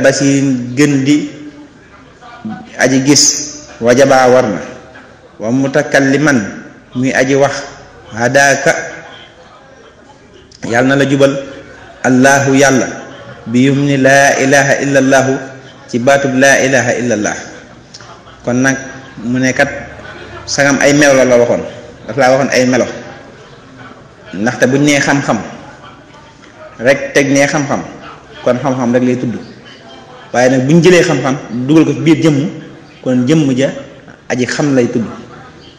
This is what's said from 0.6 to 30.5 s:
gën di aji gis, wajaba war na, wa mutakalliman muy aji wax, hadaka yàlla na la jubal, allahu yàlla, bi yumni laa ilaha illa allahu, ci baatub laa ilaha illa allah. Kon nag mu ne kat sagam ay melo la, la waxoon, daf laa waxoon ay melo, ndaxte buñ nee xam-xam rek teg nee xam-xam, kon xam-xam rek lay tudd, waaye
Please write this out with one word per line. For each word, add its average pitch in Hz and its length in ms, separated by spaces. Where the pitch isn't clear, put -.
gën 139 300
di 147 240
aji 131 240
gis, 139 200
wajaba 127 540
war 127 160
na, 90 120
wa 110 140
mutakalliman 135 880
muy 127 160
aji 131 240
wax, 135 160
hadaka 135 560
yàlla 127 320
na 139 80
la - 0
jubal, 139 320
allahu 135 540
yàlla, 135 300
bi 123 240
yumni 139 320
laa 139 400
ilaha 135 400
illa 139 240
allahu, 131 300
ci - 160
baatub 139 320
laa 131 320
ilaha 123 320
illa 120 160
allah. 101 220
Kon 123 160
nag 135 160
mu 123 160
ne 131 160
kat 143 160
sagam 139 360
ay 143 160
melo 143 160
la, 131 100
la 127 140
waxoon, 120 240
daf 110 80
laa 127 160
waxoon 135 160
ay 127 160
melo, 123 200
ndaxte 120 320
buñ 135 160
nee 147 180
xam-xam 139 380
rek 135 320
teg 139 160
nee 139 160
xam-xam, 135 340
kon 123 160
xam-xam 127 340
rek 127 120
lay 123 120
tudd, 107 220
waaye 127 180